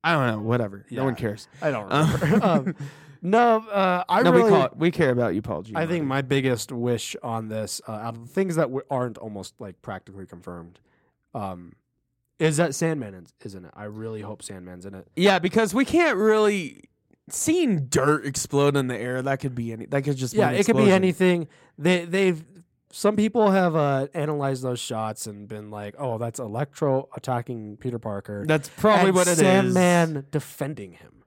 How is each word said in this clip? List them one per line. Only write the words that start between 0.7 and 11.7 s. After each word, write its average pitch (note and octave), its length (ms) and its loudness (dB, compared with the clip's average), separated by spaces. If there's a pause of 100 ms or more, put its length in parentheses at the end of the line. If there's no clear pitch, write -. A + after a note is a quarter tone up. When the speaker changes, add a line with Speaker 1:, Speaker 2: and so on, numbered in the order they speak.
Speaker 1:
No B2 140 -4
one C3 100 0
Speaker 2:
Yeah. - 60 -10
Speaker 1:
cares. G#2+ 280 -6 (140)
Speaker 2:
I D#3 80 0
don't G#2+ 220 -6
Speaker 1:
Um, D3 280 4
Speaker 2:
remember. F#3+ 260 4
<laughs> - 0 -
Um, D#3+ 280 2 (460)
no, A3+ 380 4 (100)
uh, F#3+ 400 0
I F#3 140 2
Speaker 1:
No, - 80 6
Speaker 2:
really A#3 140 6
Speaker 1:
we G#3+ 60 6
call, - 260 4
we E3+ 160 2
care C#3+ 180 2
about A#2+ 240 0
you, - 80 -2
Paul F#2 220 -8 (100)
Speaker 2:
I D#3+ 120 -2
think E3 180 -4
Speaker 1:
Giamatti. - 20 -4
Speaker 2:
my C3+ 160 -2
biggest C3 480 0
wish A#2+ 500 -4
on A2+ 280 -8
this, A2 400 -8
uh, A2 40 -8
out A2+ 220 -8
of A#2 140 -16
the - 40 -20
things F#3+ 220 0
that E3 120 2
w-, C3 220 -6
aren't B2 300 -4
almost, G#2 400 -12
like, G2 240 -16
practically F#2+ 420 -14
confirmed, F2 540 -16 (560)
um, F#2 380 -10 (680)